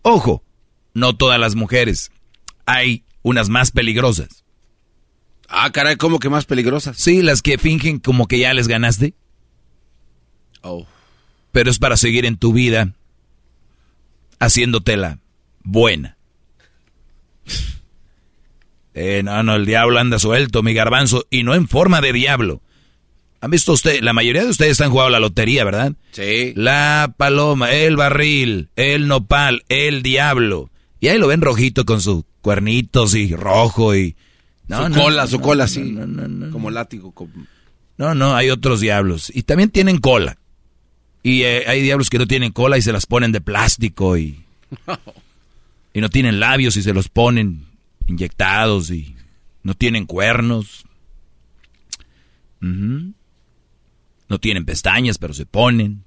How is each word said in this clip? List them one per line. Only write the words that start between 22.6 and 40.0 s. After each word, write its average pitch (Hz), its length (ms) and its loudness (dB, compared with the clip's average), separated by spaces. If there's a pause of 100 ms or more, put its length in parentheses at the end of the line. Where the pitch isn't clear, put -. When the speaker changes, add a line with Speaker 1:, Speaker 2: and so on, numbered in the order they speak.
Speaker 1:
¿Han 120 80 -6
visto 165 220 2
usted? 139 280 2
La 117 140 0
mayoría 120 280 2
de 247 80 0
ustedes 151 300 2
han 143 100 2
jugado 131 200 4
la 117 100 4
lotería, 110 440 0
¿verdad? 107 280 -2 (200)
Speaker 2:
Sí. 110 440 -4
Speaker 1:
La 147 600 0
paloma, 139 560 2
el 156 240 2
barril, 135 760 0
el 143 320 0
nopal, 139 640 0
el 139 340 -2
diablo. 127 680 0 (280)
Y - 100 0
ahí 202 100 4
lo 190 80 4
ven 151 160 2
rojito 127 420 0
con 110 160 0
sus 87 240 -2 (160)
cuernitos 107 760 0
y 101 220 0
rojo 104 580 2
y... 92 220 -2 (520)
No, 110 160 -6
Speaker 2:
Su 170 40 -2
Speaker 1:
no, 147 140 2
Speaker 2:
cola, 147 200 2
Speaker 1:
no, 127 60 -2
Speaker 2:
su 131 120 -2
cola, 139 240 2
Speaker 1:
no, 127 40 0
Speaker 2:
sí. - 140 -6
Speaker 1:
no, 110 240 -8
no, - 200 -10
no, - 200 -10
no. 156 60 -12
Speaker 2:
Como 110 180 -10
látigo. 110 420 -12
Como 85 180 -18 (680)
Speaker 1:
No, 156 180 -2
no, 135 180 2
hay 127 160 2
otros 123 300 -2
diablos. 98 520 -2
Y 127 100 -6
también 190 280 2
tienen 190 280 2
cola. 113 400 2 (840)